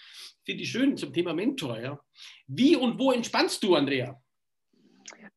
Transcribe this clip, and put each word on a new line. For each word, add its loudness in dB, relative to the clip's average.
Finde -10
ich -6
schön 0
zum -8
Thema -2
Mentor, -4
ja. -8
Wie 4
und 0
wo 4
entspannst 0
du, 6
Andrea? 0